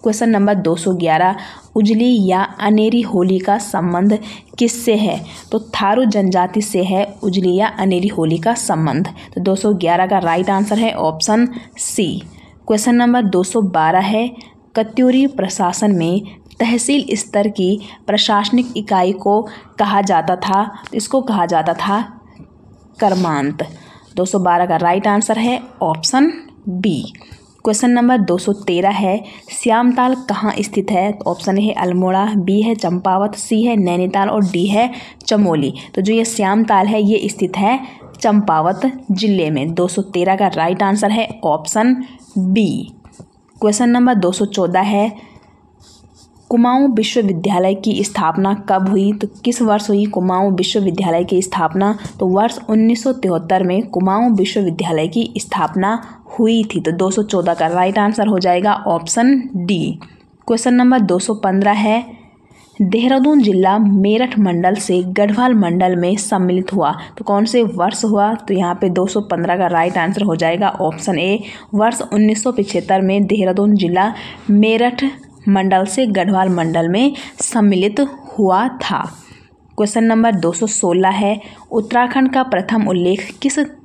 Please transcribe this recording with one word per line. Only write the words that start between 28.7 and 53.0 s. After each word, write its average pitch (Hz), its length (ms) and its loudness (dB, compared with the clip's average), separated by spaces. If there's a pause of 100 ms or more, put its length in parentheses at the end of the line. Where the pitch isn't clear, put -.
है, 202 320 -2 (300)
श्यामताल 247 640 2 (140)
कहाँ 208 300 -2
स्थित 202 320 -4
है? 196 220 0
तो 202 180 -6
option 190 280 -2
ए 208 40 0
है 208 120 0
अल्मोड़ा, 185 520 0
बी 202 360 0
है 226 120 0
चंपावत, 190 600 -2
सी - 280 -2
है 233 160 0
नैनीताल 185 500 0
और 214 160 0
D 180 220 0
है 214 240 0 (300)
चमोली। 170 520 0 (220)
तो 190 80 -2
जो 208 120 2
ये 226 120 2
श्यामताल 208 600 2
है 214 160 0
ये 208 260 2
स्थित 185 280 -4
है 208 220 0 (360)
चंपावत 208 760 2 (220)
जिले 185 380 0
में। 156 240 -2
दो 180 140 0
सौ 196 160 -4
तेरह 190 320 0
का 196 120 2
right 175 340 0
answer 202 280 2
है 220 180 0 (160)
option 180 500 0 (440)
बी। 185 560 0 (640)
Question 220 340 2
number 247 260 4
दो 180 160 2
सौ 202 140 -2
चौदह 180 360 0
है, 208 500 -2 (1160)
कुमाऊं 247 380 4
विश्वविद्यालय 196 840 0
की 196 300 -2
स्थापना 196 480 0 (160)
कब 190 200 2
हुई? 196 240 2
तो 208 140 -4 (180)
किस 240 180 0
वर्ष 208 260 2
हुई 208 180 2
कुमाऊं 185 460 0
विश्वविद्यालय 180 720 0
की 180 180 0
स्थापना? 190 540 0 (240)
तो 196 80 0
वर्ष 208 320 0
उन्नीस 226 420 2